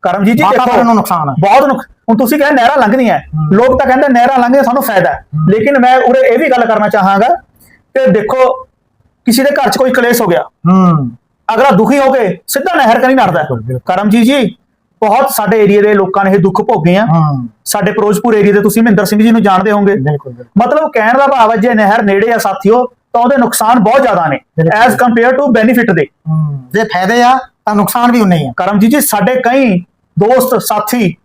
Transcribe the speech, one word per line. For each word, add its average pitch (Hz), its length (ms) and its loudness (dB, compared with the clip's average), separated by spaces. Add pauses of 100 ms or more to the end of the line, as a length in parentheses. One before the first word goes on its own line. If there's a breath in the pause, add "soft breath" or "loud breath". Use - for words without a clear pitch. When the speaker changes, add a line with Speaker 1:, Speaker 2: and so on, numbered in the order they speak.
Speaker 1:
ਕਰਮਜੀਤ 196 340 0
ਜੀ, - 80 0
ਦੇਖੋ, 233 140 2
Speaker 2:
ਵਾਤਾਵਰਣ 240 280 0
ਨੂੰ 233 100 2
ਨੁਕਸਾਨ 165 340 -2
ਹੈ। 135 100 -6
Speaker 1:
ਬਹੁਤ 220 280 2
ਨੁਕ-, 240 220 -4 (200)
ਹੁਣ 220 80 2
ਤੁਸੀਂ 269 220 0
ਕਹਿੰਦੇ 294 160 0
ਨਹਿਰਾਂ 254 220 2
ਲੰਘਦੀਆਂ 226 380 0
ਹੈ, 139 40 -2
Speaker 2:
ਹਾਂ। - 320 -4
Speaker 1:
ਲੋਕ 254 280 2
ਤਾਂ 277 80 0
ਕਹਿੰਦੇ 269 200 0
ਨਹਿਰਾਂ 254 320 2
ਲੰਘਦੀਆਂ 247 240 2
ਸਾਨੂੰ 254 200 -2
ਫਾਇਦਾ 185 260 0
ਹੈ। - 160 -8 (100)
Speaker 2:
ਹਾਂ। 156 140 0
Speaker 1:
ਲੇਕਿਨ 254 300 0
ਮੈਂ 254 180 2
ਉਰੇ 254 360 2
ਇਹ 233 60 0
ਵੀ 311 100 0
ਗੱਲ 240 160 0
ਕਰਨਾ 214 240 -2
ਚਾਹਾਂਗਾ 196 380 0 (680 soft breath)
ਕਿ 262 180 0
ਦੇਖੋ, 254 520 0 (600)
ਕਿਸੇ 240 180 0
ਦੇ 277 80 2
ਘਰ 269 180 0
'ਚ - 80 -4
ਕੋਈ 254 140 0
ਕਲੇਸ਼ 240 300 0
ਹੋ - 60 -2
ਗਿਆ, 165 140 0
Speaker 2:
ਹਾਂ। 170 680 -2 (440)
Speaker 1:
ਅਗਲਾ 262 180 2
ਦੁਖੀ 220 280 2
ਹੋ 269 120 2
ਕੇ 220 360 -2
ਸਿੱਧਾ 349 260 -4
ਨਹਿਰ 240 260 2
ਕਨੀ 254 140 2
ਨੱਠਦਾ 240 260 0
ਹੈ। 151 40 -2
Speaker 2:
ਬਿਲਕੁਲ, 120 180 -6
ਬਿਲਕੁਲ। 127 340 -6
Speaker 1:
ਕਰਮਜੀਤ 208 280 2
ਜੀ, 254 320 0 (460)
ਬਹੁਤ 233 280 0
ਸਾਡੇ 214 340 0
ਏਰੀਆ 202 180 2
ਦੇ 214 120 2
ਲੋਕਾਂ 196 320 0
ਨੇ 190 60 0
ਇਹ 196 80 2
ਦੁੱਖ 190 220 0
ਭੋਗੇ 180 360 0
ਆ। 214 80 0
Speaker 2:
ਹਾਂ। 147 420 -2 (180)
Speaker 1:
ਸਾਡੇ 208 260 -2
ਫਿਰੋਜ਼ਪੁਰ 208 420 0
ਏਰੀਆ 208 200 2
ਦੇ 202 80 2
ਤੁਸੀਂ 214 220 0
ਮਹਿੰਦਰ 208 220 2
ਸਿੰਘ 208 160 0
ਜੀ 226 100 4
ਨੂੰ 226 100 2
ਜਾਣਦੇ 190 300 0
ਹੋਵੋਗੇ। 202 240 0
Speaker 2:
ਬਿਲਕੁਲ, 139 380 -6
ਬਿਲਕੁਲ। 156 340 -2
Speaker 1:
ਮਤਲਬ 302 260 -2
ਕਹਿਣ 226 240 0
ਦਾ 277 100 2
ਭਾਵ 240 240 2
ਹੈ 226 40 0
ਜੇ 226 180 0
ਨਹਿਰ 208 300 2
ਨੇੜੇ 202 300 0
ਆ 226 40 -2
ਸਾਥੀਓ, 208 480 0
ਤਾਂ - 360 -6
ਉਹਦੇ 254 160 2
ਨੁਕਸਾਨ 240 420 0
ਬਹੁਤ 226 220 2
ਜ਼ਿਆਦਾ 190 260 0
ਨੇ 135 120 -4 (180)
Speaker 2:
ਬਿਲਕੁਲ। 170 240 0
Speaker 1:
as 254 80 4
compare 240 500 0
to 254 220 0
benefit 233 340 2
ਦੇ। 151 120 -2 (220)
Speaker 2:
ਹੂੰ, 151 340 -4 (100)
ਜੇ 214 100 0
ਫਾਇਦੇ 220 400 -2
ਆ 254 140 2 (280)
ਤਾਂ 208 100 -2
ਨੁਕਸਾਨ 240 360 0
ਵੀ 240 100 2
ਉਨੇ 180 160 2
ਹੀ 147 100 -2
ਆ। 123 100 -10
Speaker 1:
ਕਰਮਜੀਤ 202 340 0
ਜੀ, 294 100 0
ਸਾਡੇ 214 340 -2
ਕਈ 247 440 0 (400)
ਦੋਸਤ 247 420 0
ਸਾਥੀ 208 640 -4